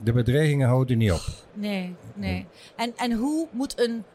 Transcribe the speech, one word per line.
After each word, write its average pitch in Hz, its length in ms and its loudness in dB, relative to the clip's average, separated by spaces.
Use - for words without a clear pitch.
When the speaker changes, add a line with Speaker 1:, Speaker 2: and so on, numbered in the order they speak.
Speaker 1:
de 113 100 2
bedreigingen 135 540 2
houden 127 300 4
niet 110 140 4
op. 80 100 0
Speaker 2:
Nee, 196 420 -6
nee. 196 180 -4
Speaker 1:
Nee. 185 160 -4
Speaker 2:
En, 233 200 -4
en 240 180 -2
hoe 302 380 0
moet - 280 -6
een 233 240 0